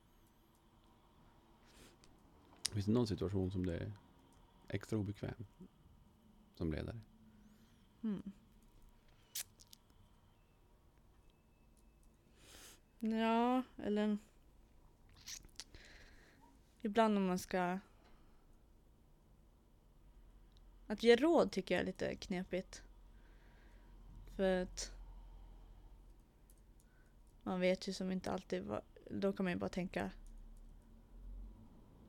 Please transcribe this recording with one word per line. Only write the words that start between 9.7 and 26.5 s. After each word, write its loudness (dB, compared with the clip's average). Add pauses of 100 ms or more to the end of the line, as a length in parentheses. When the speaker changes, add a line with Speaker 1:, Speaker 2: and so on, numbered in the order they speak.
Speaker 2:
Ja, 4 (140)
eller 2 (2750)
ibland 6
om 4
man 2
ska, 0 (3000)
att -4
ge 12
råd 8
tycker 0
jag 4
är -2
lite -2
knepigt. -6 (1500)
För 4
att -8 (2500)